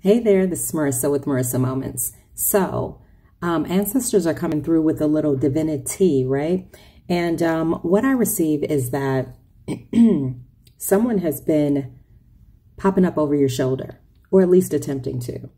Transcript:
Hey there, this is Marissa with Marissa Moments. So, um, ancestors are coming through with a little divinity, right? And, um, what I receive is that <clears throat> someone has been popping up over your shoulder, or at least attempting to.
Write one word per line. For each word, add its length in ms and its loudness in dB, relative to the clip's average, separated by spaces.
Hey 200 4
there, 260 4
this 160 -4
is 80 -6
Marissa 400 0
with 140 -2
Marissa 340 0
Moments. 540 -4
So, 680 -2
um, 240 -2
ancestors 600 0
are 80 0
coming 300 -4
through 180 2
with 200 0
a 60 0
little 280 2
divinity, 880 0
right? 480 -2
And, 340 0
um, 380 0
what 240 2
I 60 2
receive 520 0
is 280 -2
that 440 -2
<clears throat> 1080 0
someone 400 0
has 240 -4
been 580 0
popping 260 2
up 140 0
over 180 0
your 140 4
shoulder, 500 -4
or 100 6
at 60 4
least 260 4
attempting 460 -4
to. 380 -10